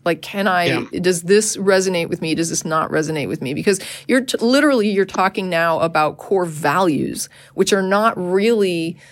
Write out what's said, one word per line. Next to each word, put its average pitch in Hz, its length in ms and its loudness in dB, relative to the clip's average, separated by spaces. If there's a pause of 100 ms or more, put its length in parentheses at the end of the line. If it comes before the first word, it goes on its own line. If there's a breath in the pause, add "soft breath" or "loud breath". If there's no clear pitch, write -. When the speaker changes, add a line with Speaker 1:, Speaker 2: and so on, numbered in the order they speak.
Speaker 1:
Like, 170 180 -2
can 196 240 -4
I, 180 200 2
Speaker 2:
Yeah. - 340 -2
Speaker 1:
does 175 220 0
this 202 340 2
resonate 190 540 2
with 175 120 -6
me? 160 140 -2
Does 165 140 -2
this 160 160 -4
not 160 260 -2
resonate 156 380 -2
with - 120 -6
me? 131 120 -4
Because 175 260 0 (300 loud breath)
you're 254 100 2
t-, - 200 -2
literally, 254 500 2
you're 196 160 2
talking 190 440 -2
now 165 300 2
about 160 380 0
core 190 260 0
values, 151 840 -2 (240 loud breath)
which 190 180 0
are 196 100 4
not 202 360 0
really, 180 800 0 (140 loud breath)